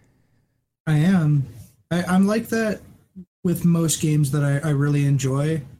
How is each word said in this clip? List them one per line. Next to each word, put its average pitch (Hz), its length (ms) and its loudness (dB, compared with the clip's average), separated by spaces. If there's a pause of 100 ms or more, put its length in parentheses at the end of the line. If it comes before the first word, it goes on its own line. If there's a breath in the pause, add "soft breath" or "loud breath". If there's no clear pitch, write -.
(840 soft breath)
I 156 120 2
am. 151 500 2 (420 loud breath)
I, 175 140 -2
I'm 185 240 2
like 226 220 -2
that 226 320 -2 (640)
with 175 220 -2
most 165 360 2
games 151 300 0
that 147 120 0
I, 143 240 0
I 151 40 0
really 143 340 0
enjoy. 139 560 0 (180)